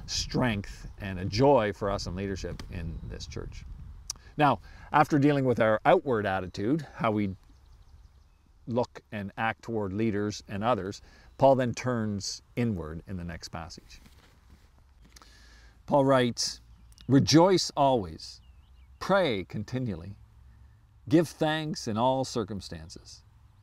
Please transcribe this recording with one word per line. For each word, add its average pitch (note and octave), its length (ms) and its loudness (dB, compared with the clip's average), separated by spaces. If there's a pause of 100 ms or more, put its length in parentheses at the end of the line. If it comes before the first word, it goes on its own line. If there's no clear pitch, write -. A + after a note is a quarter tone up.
strength - 800 -4 (140)
and F#2+ 180 -8
a F2+ 80 -6
joy A2 460 4
for G2+ 180 -4
us G2+ 180 -4
in F2 80 -8
leadership F#2+ 460 -6 (100)
in E2+ 220 -8 (160)
this - 160 -12
church. - 380 -12 (720)
Now, D3 220 4 (320)
after D3+ 260 4
dealing C#3 280 4
with A#2+ 140 2
our A2 260 4
outward C3+ 400 4
attitude, G2+ 680 -2
how - 180 0
we G#2 240 0 (1300)
look A#2+ 340 -4 (100)
and G2+ 260 -8
act A2+ 260 -2
toward G#2 300 -4
leaders G#2 560 -2
and G2+ 140 -6
others, G#2 380 -2 (360)
Paul C3+ 180 6
then B2 180 0
turns G#2+ 680 -4 (140)
inward E2+ 520 -4
in G2 100 -8
the E2+ 60 -8
next E2+ 240 -10
passage. - 540 -14 (1800)
Paul C#3+ 200 4
writes, B2+ 560 2 (460)
"Rejoice D#3+ 680 6
always, B2+ 640 0 (600)
pray D#3 460 2
continually, G#2 720 -8 (920)
give D#3 180 4
thanks D#3 600 -4
in G#2+ 100 -2
all C3 260 2
circumstances, F#2+ 1000 -8 (400)